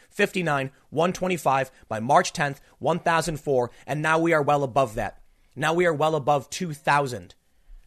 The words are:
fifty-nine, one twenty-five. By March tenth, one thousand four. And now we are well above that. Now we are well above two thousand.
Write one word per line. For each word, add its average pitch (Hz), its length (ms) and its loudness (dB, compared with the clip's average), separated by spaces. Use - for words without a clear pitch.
fifty-nine, 147 640 -2
one 175 220 0
twenty-five. 151 580 -2
By 110 120 -6
March 147 320 2
tenth, 143 280 -4
one 160 200 -2
thousand 165 400 -2
four. 123 320 0
And 151 160 -4
now 160 160 2
we 165 140 2
are 156 100 4
well 143 220 2
above 120 320 0
that. 104 240 -6
Now 151 180 -2
we 175 140 2
are 165 80 2
well 156 200 0
above 143 360 0
two 170 220 -6
thousand. 139 600 -2